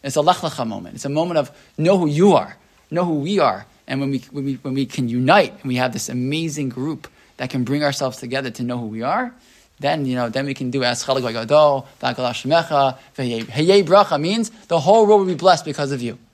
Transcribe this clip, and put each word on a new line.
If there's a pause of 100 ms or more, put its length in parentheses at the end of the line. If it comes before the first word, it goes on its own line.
It's
a
Lech
Lecha
moment.
It's
a
moment
of (260)
know
who
you
are, (340)
know
who
we
are. (220)
And
when
we, (120)
when
we,
when
we
can
unite
and
we
have
this
amazing
group (280)
that
can
bring
ourselves
together
to
know
who
we
are, (460)
then,
you
know,
then
we
can
do
as
Chalik
Gadol, (140)
V'Hayei
Bracha
means (180)
the
whole
world
will
be
blessed
because
of
you. (160)